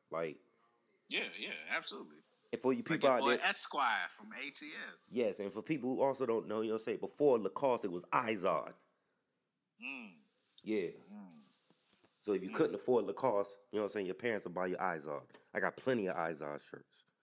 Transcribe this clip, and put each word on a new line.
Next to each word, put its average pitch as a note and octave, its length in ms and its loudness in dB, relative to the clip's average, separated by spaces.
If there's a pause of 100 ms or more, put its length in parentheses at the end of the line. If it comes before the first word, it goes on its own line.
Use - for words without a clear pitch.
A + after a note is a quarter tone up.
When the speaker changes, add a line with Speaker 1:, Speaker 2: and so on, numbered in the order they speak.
(100)
Speaker 1:
like. D#2+ 280 -2 (720)
Speaker 2:
Yeah, G3 140 -2 (140)
yeah, A3+ 120 -8 (260)
absolutely. D#3+ 400 -10 (360)
Speaker 1:
And A2+ 100 -6
for C3 100 4
you A#2+ 60 0
Speaker 2:
Like A2+ 100 -6
Speaker 1:
people D3 200 4
Speaker 2:
your C3 100 8
Speaker 1:
out - 20 2
Speaker 2:
boy C3 140 4
Speaker 1:
there, - 100 2
Speaker 2:
Esquire B2 720 0
from A2 160 -18
A C3+ 180 -10
T - 160 -12 (220)
F. F2+ 60 -14 (180)
Speaker 1:
Yes, G#2+ 260 2
and G2 140 -4
for G#2 80 -6
people B2+ 340 -2
who G#2 80 2
also C3 220 2
don't A2+ 240 0
know, A2 140 0
you A2+ 100 0
know, A2 60 0
say A2 180 -2
before C#3 420 6
Lacoste, A2 460 2
it F#2+ 80 -2
was F2 140 -4
Izod. G2+ 640 2 (1120)
Speaker 2:
Mm. F3 260 -10 (520)
Speaker 1:
Yeah. G2+ 260 -2 (240)
Speaker 2:
Mm. F2+ 300 -18 (800)
Speaker 1:
So G#2+ 100 0
if F#2 100 2
you F#2 80 -6
Speaker 2:
Mm. - 40 -6
Speaker 1:
couldn't - 220 2
afford - 300 4
Lacoste, G2+ 500 0 (140)
you G2+ 80 -2
know G#2+ 40 2
what G2+ 80 0
I'm - 20 -12
saying, G#2 140 -2
your F#2 80 -2
parents G#2+ 320 -2
would F2 80 -8
buy F#2 140 0
you F2+ 80 -2
Izod. D2+ 460 -2 (300)
I G#2 80 -2
got F#2 160 0
plenty A#2 320 2
of F2 80 -2
Izod D2+ 440 -2 (100)
shirts. - 340 -18 (180)